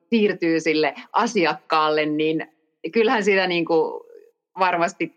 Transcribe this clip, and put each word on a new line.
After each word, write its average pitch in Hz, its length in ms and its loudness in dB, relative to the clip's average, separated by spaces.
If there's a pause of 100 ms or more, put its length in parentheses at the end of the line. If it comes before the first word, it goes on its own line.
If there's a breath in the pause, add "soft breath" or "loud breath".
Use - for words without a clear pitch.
siirtyy 185 500 0
sille 156 340 0 (200 loud breath)
asiakkaalle, 160 920 0
niin 156 420 -2 (460)
kyllähän 226 300 2
sitä 190 240 2
niin 170 180 0
kuin 160 380 0 (560)
varmasti 175 580 0